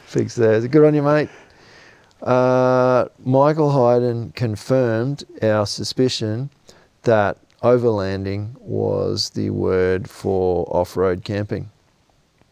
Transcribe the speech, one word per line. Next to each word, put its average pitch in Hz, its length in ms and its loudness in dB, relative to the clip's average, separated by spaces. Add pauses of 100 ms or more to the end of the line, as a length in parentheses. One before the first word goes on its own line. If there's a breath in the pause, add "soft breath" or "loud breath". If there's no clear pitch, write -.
(120)
pics 113 240 -2
there. 110 240 4
Good 135 240 4
on 151 100 4
you, 147 80 2
mate. 147 260 0 (920 loud breath)
Uh, 127 840 2 (180)
Michael 143 460 2
Hayden 120 640 2
confirmed 123 880 -2 (180)
our 107 260 2
suspicion 117 840 -4 (540 soft breath)
that 104 320 2 (260)
overlanding 104 960 0
was 101 720 -4
the 104 200 -4
word 92 600 -2
for 92 580 -2
off-road 90 540 -2
camping. 101 480 -6 (800)